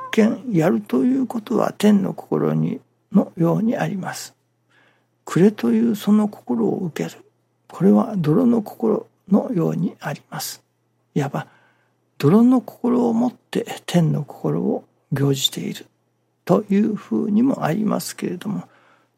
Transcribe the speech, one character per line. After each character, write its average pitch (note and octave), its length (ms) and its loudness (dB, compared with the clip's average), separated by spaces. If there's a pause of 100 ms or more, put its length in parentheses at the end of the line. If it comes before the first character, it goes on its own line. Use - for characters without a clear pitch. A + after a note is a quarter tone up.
(120)
見 A#3+ 400 0
や E3 180 2
る A3 120 0
と B3+ 240 -2
い B3+ 120 2
う C4 100 -2
こ A#3 140 -8
と G#3 160 -4
は - 200 0
天 G#3 240 4
の - 120 -4
心 - 400 -2
に、 D#2 280 -2 (300)
の - 260 2
よ E3 200 0
う F#3 40 -2
に A3+ 160 -2
あ D#3 100 -4
り G3+ 80 -6
ま E3+ 180 -10
す。 - 220 -16 (880)
く - 160 -2
れ G3+ 120 6
と A#3 200 -2
い A3 160 2
う A3+ 80 0
そ G#3 160 0
の G#3+ 160 4
心 A3+ 400 -4
を - 100 -2
受 F3 260 -6
け E3 60 -8
る。 - 140 -20 (460)
こ - 140 -6
れ G3 80 6
は G#3 260 2
泥 D#3+ 280 2
の A#3 160 2
心 - 460 -4 (220)
の A3+ 240 2
よ E3 160 0
う D#3 60 -2
に F3 240 -4
あ D3+ 120 -10
り D3 180 -10
ま D#3 100 -12
す。 - 240 -12 (500)
い - 80 0
わ C#3 80 -4
ば、 D3+ 180 -8 (720)
泥 F#3+ 260 4
の B3+ 180 4
心 A#3+ 460 -2
を A#3 60 0
も A#3 140 0
っ A#3 60 -6
て - 320 -6 (200)
天 E3 260 2
の D3 120 -2
心 D3+ 380 -6
を G#3+ 240 -2 (280)
行 C#3 200 2
じ C3+ 180 -2
て - 100 -8
い - 120 -6
る - 120 -18 (600)
と G3 240 2
い G3 80 2
う G#3+ 180 0
ふ A3 300 -4
う G#3+ 60 -2
に G#3+ 120 2
も C4+ 200 0
あ - 80 0
り G#3+ 140 -2
ま - 140 -2
す - 160 -12
け - 120 -8
れ F3+ 100 -8
ど G#3 120 -12
も、 F3+ 140 -6 (540)